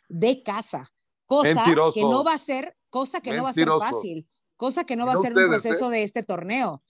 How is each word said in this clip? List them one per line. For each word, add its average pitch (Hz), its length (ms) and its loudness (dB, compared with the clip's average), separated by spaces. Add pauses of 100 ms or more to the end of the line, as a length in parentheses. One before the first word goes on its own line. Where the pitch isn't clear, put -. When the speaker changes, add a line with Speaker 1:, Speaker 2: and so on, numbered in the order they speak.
Speaker 1:
de 226 360 0
casa, 196 480 -8 (340)
cosa 254 300 4
Speaker 2:
Mentiroso. 160 380 4
Speaker 1:
que 214 80 -2
no 254 220 2
va 320 120 2
a - 20 -4
ser, 277 400 -6 (120)
cosa 262 320 -6
que - 120 -6
no - 100 -4
va - 60 -4
a 262 40 -8
ser 160 140 2
Speaker 2:
Mentiroso. 160 280 2
Speaker 1:
fácil, 170 320 -8 (280)
cosa 269 300 -2
que 247 100 -4
no 233 100 -2
va 254 80 0
a - 20 2
Speaker 2:
Mira 190 140 2
Speaker 1:
ser 233 80 0
un 190 80 6
Speaker 2:
ustedes, 160 180 2
Speaker 1:
proceso 240 280 0
Speaker 2:
¿eh? 226 60 0
Speaker 1:
de 214 60 2
este 208 200 -6
torneo. 185 680 -6